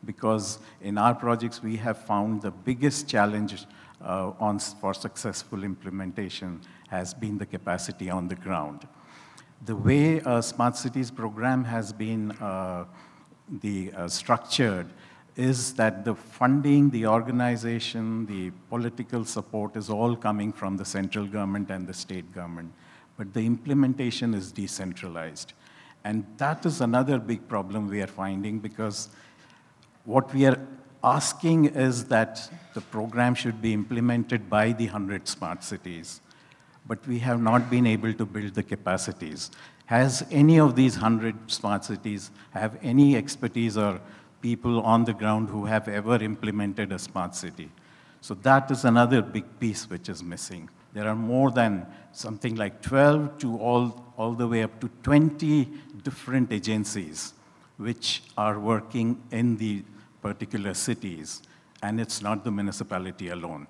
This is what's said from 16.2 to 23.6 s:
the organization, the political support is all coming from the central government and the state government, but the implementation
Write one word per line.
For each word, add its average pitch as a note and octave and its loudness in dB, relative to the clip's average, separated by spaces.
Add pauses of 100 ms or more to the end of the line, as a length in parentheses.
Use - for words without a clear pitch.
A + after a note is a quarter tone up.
the A2+ 0
organization, A2+ 0
the F#2+ -6 (180)
political A#2 -4
support G#2 -6
is G#2 -8
all A2+ 0
coming G#2 -2
from G2 -6
the F#2 -6
central G2+ -4
government G2+ -4
and F#2 -6
the F2+ -12
state F2+ -12
government, E2+ -12 (460)
but G2 -10
the A2+ 0
implementation B2 0